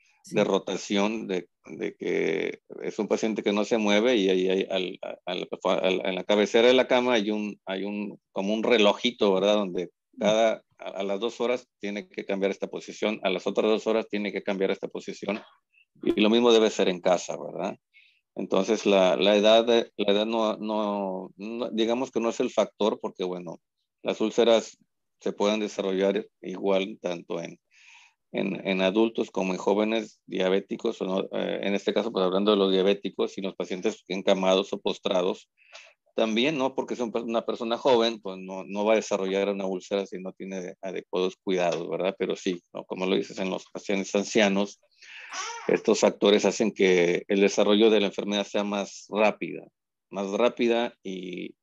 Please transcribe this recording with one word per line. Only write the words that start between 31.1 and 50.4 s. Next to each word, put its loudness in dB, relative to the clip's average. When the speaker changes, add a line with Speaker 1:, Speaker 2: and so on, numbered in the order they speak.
Speaker 2:
eh, -4
en 0
este -2
caso, 0
pues, 0
hablando 2
de 6
los 4
diabéticos 0
y -8
los -6
pacientes -4
encamados 2
o -8
postrados, -2
también, 0
¿no? -2
Porque -4
son -6
pe-, -2
una -4
persona -4
joven, 2
pues, -10
no, -10
no -4
va 4
a 4
desarrollar 0
una -4
úlcera -4
si -12
no -10
tiene -10
adecuados -4
cuidados, 0
¿verdad? -2
Pero -2
sí, -4
¿no? -10
Como -6
lo 0
dices, -4
en -4
los -8
pacientes -4
ancianos, 2
estos 2
factores 4
hacen 0
que 2
el 2
desarrollo 4
de 6
la 0
enfermedad -4
sea -4
más -6
rápida, 0
más -6
rápida 0